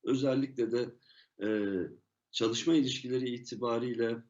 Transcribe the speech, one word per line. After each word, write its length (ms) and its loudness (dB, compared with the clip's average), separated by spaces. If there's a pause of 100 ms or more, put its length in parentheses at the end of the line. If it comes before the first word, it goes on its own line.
özellikle 680 0
de, 240 -2 (480)
e, 40 0 (840)
çalışma 440 2
ilişkileri 540 0
itibariyle 1000 -2